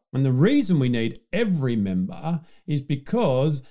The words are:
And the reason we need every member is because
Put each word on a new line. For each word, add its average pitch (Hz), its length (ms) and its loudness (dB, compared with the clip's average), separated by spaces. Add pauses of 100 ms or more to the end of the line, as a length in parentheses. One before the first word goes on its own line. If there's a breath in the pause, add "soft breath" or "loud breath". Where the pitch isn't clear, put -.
(120)
And 135 100 0
the 135 80 2
reason 185 480 4
we 127 120 2
need 113 300 -2 (120)
every 175 420 0
member 101 680 -4 (240 soft breath)
is 147 160 -2
because 147 880 -2